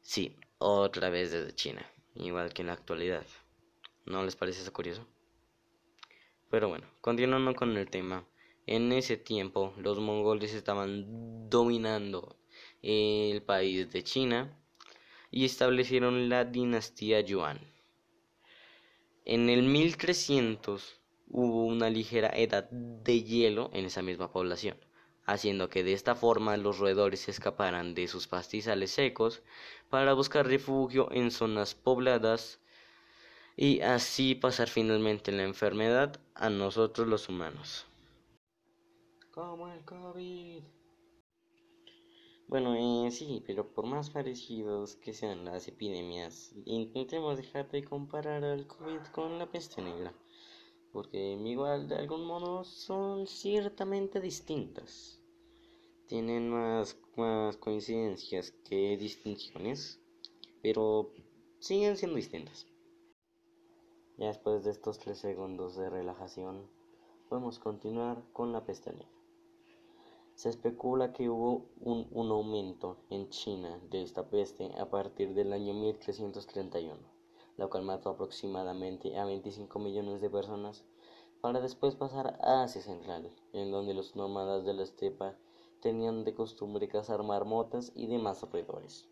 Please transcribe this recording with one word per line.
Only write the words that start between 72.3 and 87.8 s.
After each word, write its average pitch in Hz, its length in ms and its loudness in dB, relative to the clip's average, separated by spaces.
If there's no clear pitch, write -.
aumento 104 800 -2
en 98 180 -6
China 90 500 -8
de 95 120 -4
esta - 280 -8
peste 95 480 -2
a 98 100 -4
partir 98 460 -2
del 101 180 0
año 101 220 -4
mil 107 240 -2
trescientos 101 480 -8
treinta 95 340 -6
y 82 60 -6
uno, 76 260 -14
la 98 100 -4
cual 95 160 -4
mató 95 280 -4
aproximadamente 92 1080 -6
a 101 60 -2
veinticinco 101 560 -8
millones 101 400 -4
de 101 100 -2
personas, 101 540 -4
para 123 200 0
después 127 360 0
pasar 135 440 -4
a 131 220 4
Asia 110 200 -4
Central, 87 500 -10
en 98 200 -4
donde 98 220 -2
los 95 200 -8
nómadas 98 500 -2
de 98 100 0
la 98 100 -2
estepa 98 520 -6
tenían 113 420 -2
de 107 100 -2
costumbre 104 540 -4
cazar 104 360 -2
marmotas 110 720 0